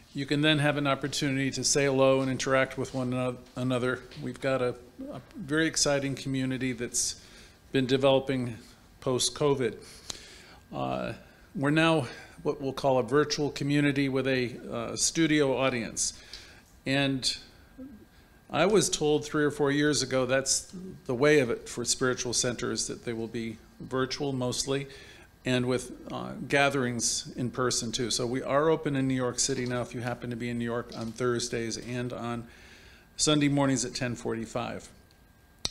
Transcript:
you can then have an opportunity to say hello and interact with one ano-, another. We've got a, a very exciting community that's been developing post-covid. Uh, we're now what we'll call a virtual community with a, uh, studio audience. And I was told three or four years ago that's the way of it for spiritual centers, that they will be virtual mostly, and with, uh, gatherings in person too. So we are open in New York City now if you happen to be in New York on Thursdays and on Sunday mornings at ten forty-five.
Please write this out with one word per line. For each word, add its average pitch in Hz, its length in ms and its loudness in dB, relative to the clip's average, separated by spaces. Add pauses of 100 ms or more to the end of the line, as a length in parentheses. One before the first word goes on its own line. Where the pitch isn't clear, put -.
(140)
you 139 100 -4
can 147 160 0
then 151 200 4
have 147 160 4
an 143 100 0
opportunity 135 640 0
to 131 140 -4
say 139 220 4
hello 135 340 6
and 131 100 0
interact 131 480 2
with 131 160 -6
one 127 180 -2
ano-, 127 240 -2 (200)
another. 127 460 0 (200)
We've 127 180 -10
got 131 220 0
a, 123 140 0 (360)
a - 80 -12 (160)
very 160 300 0
exciting 139 480 0
community 131 580 -2
that's - 480 -4 (520)
been 135 140 2
developing 131 680 2 (440)
post-covid. 127 760 0 (1000)
Uh, 127 420 -4 (420)
we're 139 140 0
now 160 360 4 (380)
what 147 180 -4
we'll 135 100 -2
call 131 260 2
a 123 40 4
virtual 143 480 2
community 143 580 2
with 131 200 0
a, 127 280 0 (160)
uh, 113 240 -6
studio 151 600 4
audience. 123 580 0 (720)
And 135 500 0 (1160)
I 147 140 4
was 202 240 4
told 151 340 2
three 151 200 2
or 139 80 2
four 143 180 2
years 147 320 2
ago 127 240 0
that's - 480 0 (320)
the 131 80 -2
way 147 240 6
of 120 120 4
it - 180 -6
for 120 160 -6
spiritual 123 480 0
centers, 117 560 -2
that - 160 -10
they 120 80 -6
will 113 160 -6
be 113 300 -8 (200)
virtual 131 540 -2
mostly, 135 560 -2 (560)
and 127 220 2
with, 123 260 -2 (180)
uh, 123 220 -8 (160)
gatherings 135 880 0
in 123 160 -2
person 120 400 -2
too. 117 180 -2
So 127 160 0
we 123 160 -4
are 147 260 2
open 156 280 2
in 135 100 2
New 131 80 2
York 123 240 0
City 131 280 0
now 123 160 -2
if 113 120 -8
you 123 60 -6
happen 120 300 -4
to 120 60 -6
be 120 140 -4
in 120 80 -4
New 117 60 -2
York 117 320 -4
on 113 160 -6
Thursdays 117 680 -2
and 123 340 -6
on 120 320 -6 (720)
Sunday 147 320 4
mornings 135 360 2
at 123 100 -6
ten 120 220 -4
forty-five. 113 720 -6 (840)